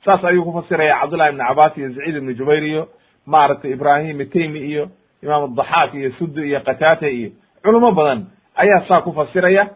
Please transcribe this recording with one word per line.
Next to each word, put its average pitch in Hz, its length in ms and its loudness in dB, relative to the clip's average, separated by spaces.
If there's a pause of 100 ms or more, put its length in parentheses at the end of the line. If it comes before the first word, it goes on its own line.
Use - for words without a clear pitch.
Saas 190 200 2
ayuu 175 200 2
ku 170 80 -6
fasiraya 156 480 0
Cabdullahi 151 320 0
ibn 139 140 -8
Cabbaas 151 300 2
iyo 139 180 -8
Saciid 151 220 -8
ibn 131 180 -6
Jubayr 147 280 0
iyo 156 260 -4 (380)
maaragtay 143 460 2
Ibrahim 143 460 0 (120)
Taymi 156 300 -2
iyo 147 280 -6 (340)
Imaam 143 340 -2
Daxaak 143 380 0
iyo 135 240 -6
Suddi 156 280 -6
iyo 143 140 -2
Qataata 147 480 0
iyo 120 220 -6 (340)
culimo 233 280 4
badan 139 340 0 (280)
ayaa 190 340 2
saa 175 140 4
ku 175 100 -6
fasiraya. 180 640 0